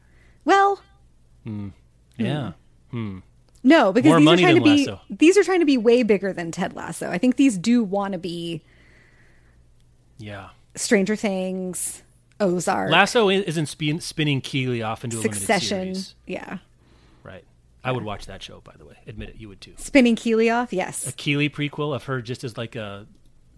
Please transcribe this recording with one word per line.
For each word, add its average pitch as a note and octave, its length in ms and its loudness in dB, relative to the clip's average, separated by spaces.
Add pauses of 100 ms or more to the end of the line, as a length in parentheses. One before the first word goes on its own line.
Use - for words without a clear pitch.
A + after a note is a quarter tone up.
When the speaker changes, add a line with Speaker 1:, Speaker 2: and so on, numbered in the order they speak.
(460)
Speaker 1:
Well. G4 360 4 (640)
Speaker 2:
Hmm. G#2 240 -8 (500)
Speaker 1:
Hmm. A2+ 80 -2
Speaker 2:
Yeah. C#3+ 260 -4 (400)
Hmm. G#2+ 280 -8 (440)
Speaker 1:
No, B3+ 280 6
because A#3 180 4
Speaker 2:
More E4 100 8
Speaker 1:
these - 20 8
are - 40 8
Speaker 2:
money E4 180 6
Speaker 1:
trying F4 120 6
to F4 80 4
Speaker 2:
than D4 120 6
Speaker 1:
be, C#4 120 4
Speaker 2:
Lasso. - 220 -10
Speaker 1:
these D#4 280 4
are G4+ 60 6
trying F4+ 160 2
to E4+ 60 2
be C#4 120 4
way A#3 260 4
bigger G3 280 0
than E3+ 200 -8
Ted - 240 -6
Lasso. - 340 -10
I F3+ 80 -4
think B3 180 2
these C4+ 220 4
do A#3 260 2
wanna G3 340 -4
be E3+ 440 -8 (1600)
Speaker 2:
Yeah. G2+ 320 -16 (260)
Speaker 1:
Stranger G3+ 400 0
Things, F#3 880 -8 (360)
Ozark. F3+ 520 -2
Speaker 2:
Lasso G3 380 4
i-, G3 40 2
isn't F3 340 -2
spin-, D3+ 340 -4
spinning D3 400 -2
Keeley B2+ 400 -4
off A2 220 -8
into A#2 140 -6
a - 20 -6
limited G#2 200 -4
Speaker 1:
Succession. F#3 560 -2
Speaker 2:
series. F#3+ 200 -10 (100)
Speaker 1:
Yeah. - 320 -12 (680)
Speaker 2:
Right. F#2 200 -20 (400)
I B2+ 80 -4
would B2 120 -6
Speaker 1:
Yeah. G#2+ 40 -10
Speaker 2:
watch G2+ 200 -12
that F#2+ 160 -16
show, F#2+ 200 -20
by - 140 -20
the D#2 80 -20
way. C#2+ 100 -20 (120)
Admit G#2 220 -14
it, - 100 -20
you A2 100 -16
would F#2+ 120 -20
too. - 160 -20
Speaker 1:
Spinning A#3+ 380 4
Keeley A3+ 340 0
off, A#3+ 240 -4
yes. - 340 -6
Speaker 2:
A B2+ 40 -10
Keeley D3 380 -2
prequel D3 460 -6
of A2 100 -10
her C3 160 -6
just A#2 220 -12
as, A2 140 -12
like, A#2 180 -12
a G#2 320 -14 (500)